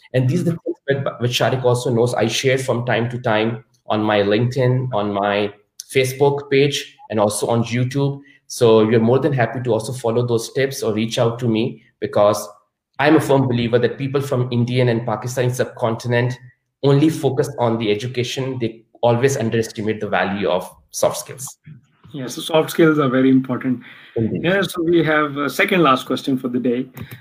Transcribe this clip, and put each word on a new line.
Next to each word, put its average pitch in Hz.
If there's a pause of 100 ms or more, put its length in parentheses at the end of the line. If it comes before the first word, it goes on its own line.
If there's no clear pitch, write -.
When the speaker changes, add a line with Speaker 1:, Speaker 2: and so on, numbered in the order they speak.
(160)
Speaker 1:
And 127
these 175
are 165
the 170
things - (100)
that, 139
which 123
Shariq 127
also 123
knows, 117
I 107
share 131
from 120
time 120
to 120
time 113 (240)
on 107
my 107
LinkedIn, 123
on 104
my 101 (400)
Facebook 139
page, 139 (120)
and 110
also 104
on 117
YouTube. 139 (260)
So 110
you're 117
more 120
than 147
happy 120
to 120
also 110
follow 120
those 120
tips 131
or 113
reach 113
out 117
to 127
me, 113 (160)
because 107 (520)
I'm 151
a -
firm 135
believer 120
that 117
people 135
from 123
Indian 123
and 113
Pakistani 123
subcontinent 120 (440)
only 139
focus 131 (100)
on 113
the 107
education. 123
They - (160)
always 120
underestimate 110
the 107
value 95
of 90 (220)
soft -
skills. - (560)
Speaker 2:
Yeah, 131
so -
soft 160
skills 156
are 139
very 131
important. 131 (340)
Speaker 1:
Indeed. 165
Speaker 2:
Yeah, 196
so 175
we 170
have 151
a 143
second 185
last 131
question 131
for 131
the 123
day. 123 (340)